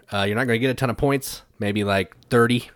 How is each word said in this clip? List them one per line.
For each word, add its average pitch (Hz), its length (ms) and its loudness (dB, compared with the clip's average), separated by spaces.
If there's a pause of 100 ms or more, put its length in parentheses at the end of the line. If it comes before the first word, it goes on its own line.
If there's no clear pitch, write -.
(100)
Uh, 101 120 -2
you're 101 120 0
not 123 100 0
gonna 117 120 2
get 127 120 0
a 131 40 0
ton 123 160 -2
of 113 80 -6
points, - 460 -2 (160)
maybe, 104 240 -2
like, 98 320 0 (140)
thirty. 120 460 2